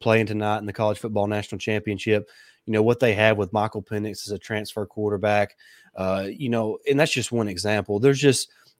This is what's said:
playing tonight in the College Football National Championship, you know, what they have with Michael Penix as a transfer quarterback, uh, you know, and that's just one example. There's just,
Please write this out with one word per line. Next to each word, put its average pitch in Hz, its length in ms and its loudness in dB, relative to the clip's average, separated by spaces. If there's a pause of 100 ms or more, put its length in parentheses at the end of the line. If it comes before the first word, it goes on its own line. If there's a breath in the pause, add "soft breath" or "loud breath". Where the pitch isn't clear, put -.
playing 113 260 4
tonight 107 320 -2
in 104 80 -8
the 104 60 -6
College 107 260 -2
Football 107 280 -2
National 104 320 -4
Championship, 104 720 -2 (360 soft breath)
you 113 80 -6
know, 107 100 4
what 117 160 4
they 120 160 4
have 107 220 4
with 98 160 -2
Michael 107 300 -2
Penix 104 440 -8
as 101 60 -8
a 98 60 -6
transfer 104 480 -6
quarterback, 104 680 0 (420 soft breath)
uh, 95 340 -2
you 135 180 -6
know, 113 300 -2 (120)
and 139 80 4
that's 156 140 2
just 120 180 -2
one 117 180 0
example. 101 520 -2
There's 135 200 4
just, 135 300 2 (300 soft breath)